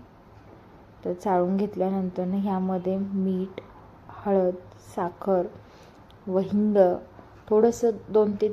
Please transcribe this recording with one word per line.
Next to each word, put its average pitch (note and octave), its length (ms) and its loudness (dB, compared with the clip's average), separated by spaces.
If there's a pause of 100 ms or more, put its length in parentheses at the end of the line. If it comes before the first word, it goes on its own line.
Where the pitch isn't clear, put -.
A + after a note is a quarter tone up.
(1040)
तर F3 80 -2
चाळून F3+ 440 0
घेतल्यानंतरनं F#3+ 800 -2
ह्यामध्ये F#3 600 -2
मीठ, F#3+ 640 -2 (460)
हळद, F#3 480 0 (400)
साखर F3+ 520 -2 (800)
व F#3 120 0
हिंग, G#3 380 2 (680)
थोडंसं A#3 440 2 (180)
दोन G#3 320 2
ते G#3+ 120 2